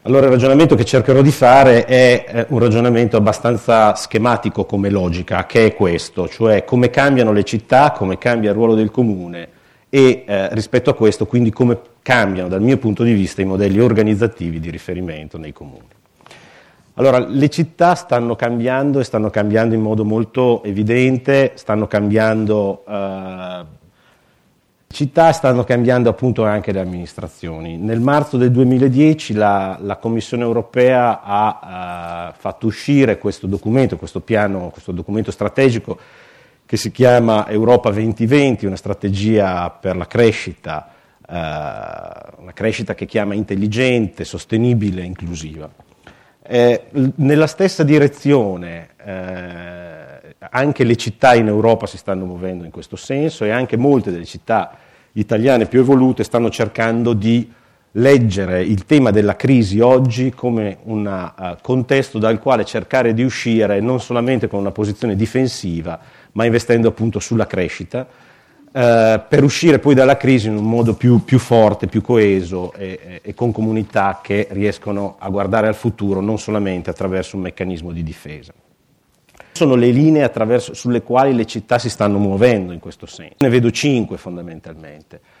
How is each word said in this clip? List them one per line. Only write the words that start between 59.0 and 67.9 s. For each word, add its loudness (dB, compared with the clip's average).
della 2
crisi 2
oggi 2
come -4
un, -6
eh, -10
contesto -2
dal 0
quale 0
cercare -2
di -2
uscire 0
non -2
solamente -2
con -6
una -4
posizione -4
difensiva, -4
ma -2
investendo 2
appunto -2
sulla -2
crescita, -6